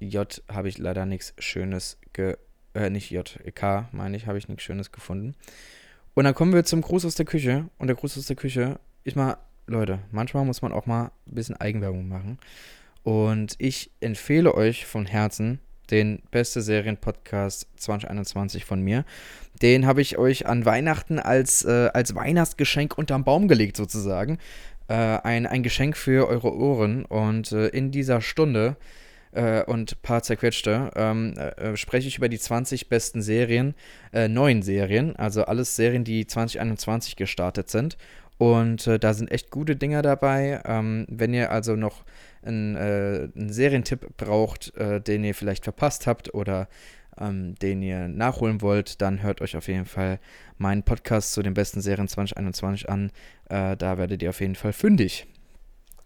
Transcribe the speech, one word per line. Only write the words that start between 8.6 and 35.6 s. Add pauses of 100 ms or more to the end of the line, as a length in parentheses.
ich
mal, (320)
Leute, (100)
manchmal
muss
man
auch
mal (160)
ein
bisschen
Eigenwerbung
machen. (640)
Und
ich
empfehle
euch
von
Herzen (320)
den
beste
Serien-Podcast
zwanzig
einundzwanzig
von
mir. (560)
Den
hab
ich
euch
an
Weihnachten
als,
äh,
als
Weihnachtsgeschenk
unterm
Baum
gelegt,
sozusagen. (480)
Äh,
ein,
ein
Geschenk
für
eure
Ohren.
Und,
äh,
in
dieser
Stunde, (560)
äh,
und
paar
zerquetschte,
ähm,
äh,
spreche
ich
über
die
zwanzig
besten
Serien, (380)
äh,
neuen
Serien.
Also
alles